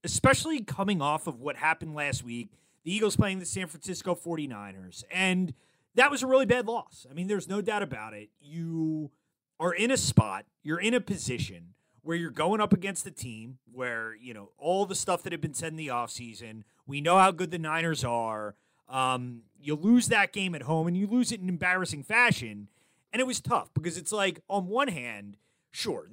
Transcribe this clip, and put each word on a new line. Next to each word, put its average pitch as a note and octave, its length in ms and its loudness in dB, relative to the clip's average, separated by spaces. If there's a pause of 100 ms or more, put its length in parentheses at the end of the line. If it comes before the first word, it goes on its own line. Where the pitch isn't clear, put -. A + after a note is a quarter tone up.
especially C4+ 580 4
coming G3 380 -2
off D3 260 0
of B2 140 -8
what C#3 160 -6
happened D#3+ 360 0
last C#3+ 300 -4
week, A#2+ 260 -8 (360)
the F3+ 100 -2
Eagles G#3+ 220 2
playing F#3+ 220 2
the F3 60 -10
San F#3 220 -4
Francisco F3 480 -6
forty-niners. G#2 960 -8
And F#3 420 2 (400)
that C4 160 8
was C4 140 -2
a C4 40 -2
really C4 200 6
bad A#3+ 180 4
loss. - 420 -6
I C3 60 -20
mean, F3 140 -4
there's G3+ 200 -2
no G3+ 140 -2
doubt G3+ 220 0
about A2 300 -8
it. G#2 160 -16 (100)
You D#3+ 720 -4 (480)
are E3+ 140 0
in A3 180 2
a C4 60 4
spot, G#2 480 4 (180)
you're D#3+ 180 -2
in A3+ 140 2
a A#3+ 60 4
position G#2 760 -6 (260)
where E3 140 -4
you're E3+ 160 -4
going F#3 300 2
up G3+ 100 4
against F#3+ 340 0
a F#3 60 -12
team A#2+ 480 -12 (120)
where, A#2 440 -6
you A#2 180 -16
know, G2+ 240 -16
all F#3+ 280 2
the F#3+ 100 -6
stuff F3+ 260 0
that F3 120 -6
had D#3 80 -6
been D#3 120 -4
said E3 140 -6
in D#3+ 80 -8
the D#3 140 -8
offseason, A#2 760 -6 (240)
we C#3+ 140 -4
know F3 180 8
how F#3+ 100 10
good F3 220 -2
the F3 80 -6
Niners D#3+ 460 0
are. A2+ 500 -4 (320)
Um, B2+ 540 -2 (180)
you D3 160 -2
lose A3+ 320 6
that G#3 240 4
game F#3+ 240 -2
at C3+ 60 -8
home, D#3+ 260 0
and F3 80 0
you G3 100 0
lose A#3+ 280 0
it G3 80 -8
in F#3 80 -2
embarrassing F3+ 540 0
fashion. B2+ 680 2 (420)
And A3 80 -2
it B3+ 80 2
was B3 140 -2
tough - 320 0
because D#3+ 240 -2
it's F#3 160 -4
like, G3 260 0 (100)
on F#3+ 180 0
one B3+ 200 0
hand, A2+ 480 -8 (360)
sure, G#2 420 -6